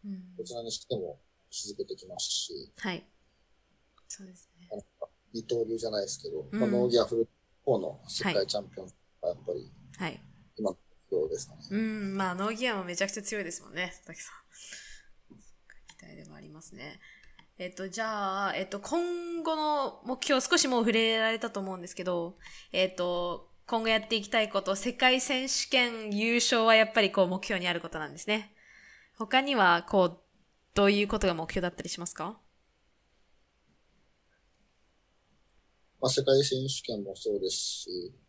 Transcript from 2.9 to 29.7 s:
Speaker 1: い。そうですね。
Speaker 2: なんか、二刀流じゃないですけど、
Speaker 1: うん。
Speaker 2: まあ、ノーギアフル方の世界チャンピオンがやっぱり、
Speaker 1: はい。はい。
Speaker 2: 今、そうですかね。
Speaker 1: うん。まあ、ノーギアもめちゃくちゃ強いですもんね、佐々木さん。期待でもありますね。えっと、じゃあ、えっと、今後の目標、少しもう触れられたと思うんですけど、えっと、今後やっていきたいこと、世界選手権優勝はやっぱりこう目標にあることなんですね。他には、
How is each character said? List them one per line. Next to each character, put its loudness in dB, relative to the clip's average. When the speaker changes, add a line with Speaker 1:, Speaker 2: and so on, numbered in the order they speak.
Speaker 1:
い。 -10
そ -14
う -18
で -20
す -20
ね。 -20
Speaker 2:
な -8
ん -10
か、 -20
二 -6
刀 0
流 -4
じ -4
ゃ -2
な -2
い 0
で -4
す -8
け -8
ど、 -6
Speaker 1:
う -4
ん。 0
Speaker 2:
ま 4
あ、 2
ノ 4
ー 2
ギ 4
ア 6
フ -2
ル 2
方 4
の -6
世 -4
界 2
チ -4
ャ 0
ン -16
ピ -14
オ -10
ン -14
が -8
や -2
っ -8
ぱ -4
り、 -8
Speaker 1:
は -4
い。 -4
は -16
い。 -20
Speaker 2:
今、 -2
そ 0
う -4
で -4
す -8
か -20
ね。 -20
Speaker 1:
う -2
ん。 -2
ま 0
あ、 -2
ノ -2
ー -4
ギ -2
ア 0
も -4
め -6
ち 0
ゃ 2
く -4
ち -8
ゃ -10
強 -4
い -6
で -6
す -6
も -20
ん -20
ね、 -4
佐 -16
々 -16
木 -12
さ -10
ん。 -20
期 -20
待 -20
で -16
も -20
あ -20
り -18
ま -18
す -14
ね。 -16
え -6
っ -20
と、 -8
じ -8
ゃ -2
あ、 -4
え -2
っ -6
と、 -6
今 -2
後 0
の 0
目 -4
標、 4
少 2
し 4
も 4
う 4
触 4
れ 4
ら 2
れ -2
た -4
と -4
思 -4
う -8
ん -12
で -10
す -10
け -6
ど、 -2
え 4
っ -2
と、 -2
今 0
後 0
や 4
っ -2
て 0
い 0
き -10
た 4
い 2
こ 0
と、 0
世 -2
界 4
選 0
手 -2
権 2
優 2
勝 4
は 10
や 10
っ -2
ぱ 4
り 4
こ 6
う 4
目 -2
標 -2
に -2
あ 2
る 0
こ -12
と -8
な -4
ん -12
で -14
す -8
ね。 -2
他 2
に 0
は、 6